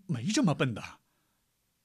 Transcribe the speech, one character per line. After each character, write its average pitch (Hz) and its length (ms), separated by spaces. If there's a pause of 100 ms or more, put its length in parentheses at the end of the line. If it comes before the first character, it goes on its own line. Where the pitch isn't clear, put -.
没 117 200
这 220 160
么 165 120
笨 135 200
的。 - 260 (840)